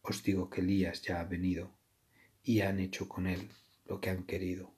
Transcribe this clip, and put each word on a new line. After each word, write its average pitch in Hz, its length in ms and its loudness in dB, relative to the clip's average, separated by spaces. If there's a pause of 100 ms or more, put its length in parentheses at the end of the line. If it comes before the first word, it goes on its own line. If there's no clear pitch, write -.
Os - 220 -4
digo 95 260 2
que - 120 -4
Elías 92 420 2
ya 87 180 -2
ha 85 40 -2
venido 90 520 -2 (680)
y 110 180 4
han 98 180 2
hecho 92 300 -2
con 92 180 -4
él 92 240 -2 (340)
lo 95 160 -6
que 98 100 -2
han 92 140 -2
querido 92 540 -4